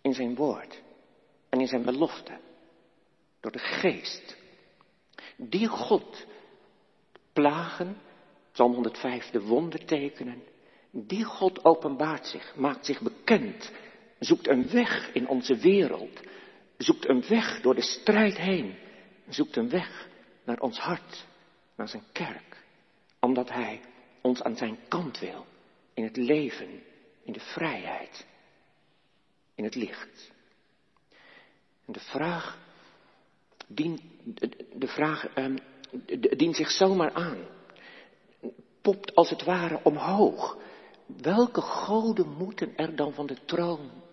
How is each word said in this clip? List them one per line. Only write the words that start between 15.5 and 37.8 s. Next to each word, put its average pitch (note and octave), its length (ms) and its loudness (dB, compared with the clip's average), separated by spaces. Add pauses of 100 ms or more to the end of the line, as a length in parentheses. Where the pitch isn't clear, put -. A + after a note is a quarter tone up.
wereld. F3 640 4 (560)
Zoekt - 320 2
een B2+ 200 4
weg - 320 2
door C3 140 6
de B2 80 0
strijd G#3 540 4
heen. E3 400 -2 (520)
Zoekt - 280 -2
een A#2+ 120 0
weg - 400 -4 (360)
naar A#2+ 140 -4
ons A2+ 200 -2
hart, - 480 -6 (500)
naar G#2+ 120 -8
zijn G#2+ 240 -12
kerk. - 520 -10 (560)
Omdat B2 280 2
hij A2 320 -6 (400)
ons B2+ 220 2
aan A#2 140 -2
zijn A2 220 -4 (100)
kant E3+ 300 -4
wil. - 280 -10 (480)
In A2+ 100 -2
het A2 120 -6
leven, C3 680 0 (400)
in - 100 -12
de - 80 -10
vrijheid, - 840 -8 (1300)
in G#2+ 100 -6
het G#2+ 100 -6
licht. - 560 -10 (1600)
En A2+ 60 -14
de - 80 -12
vraag E3 580 -6 (1080)
dient, D#3 340 -4 (240)
de, - 500 -8
de B2 140 -4
vraag, D#3 460 -2
ehm, C3+ 220 -2 (500)
de, - 300 2
dient D3 200 4
zich D3+ 140 0
zomaar F#3+ 420 4
aan. D#3+ 340 -4 (1300)